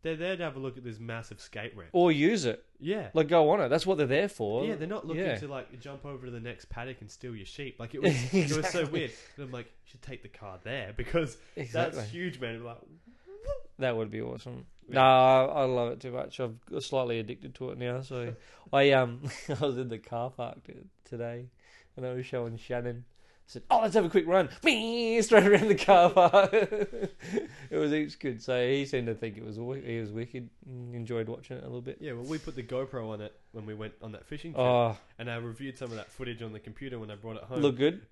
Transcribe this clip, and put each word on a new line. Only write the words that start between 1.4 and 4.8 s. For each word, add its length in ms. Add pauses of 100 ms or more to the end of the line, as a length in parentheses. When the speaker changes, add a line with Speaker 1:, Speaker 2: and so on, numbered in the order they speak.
Speaker 1:
skate 380
ramp. 160
Speaker 2:
Or 180
use 320
it. 220 (160)
Speaker 1:
Yeah. 320
Speaker 2:
Like, 160
go 220
on 100
it. 80
That's 180
what 100
they're 80
there 220
for. 380
Speaker 1:
Yeah, 100
they're 140